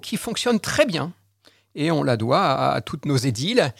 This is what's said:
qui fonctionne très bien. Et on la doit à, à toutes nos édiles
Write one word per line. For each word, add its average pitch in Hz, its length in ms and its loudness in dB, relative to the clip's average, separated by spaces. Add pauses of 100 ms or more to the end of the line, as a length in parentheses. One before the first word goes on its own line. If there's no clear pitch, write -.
qui - 160 -6
fonctionne 233 420 -2
très - 280 2
bien. 160 260 -4 (640)
Et 156 160 0
on 147 100 2
la 127 160 2
doit 127 240 2
à, 135 300 2
à 123 100 0
toutes - 240 -12
nos 147 100 0
édiles 139 640 0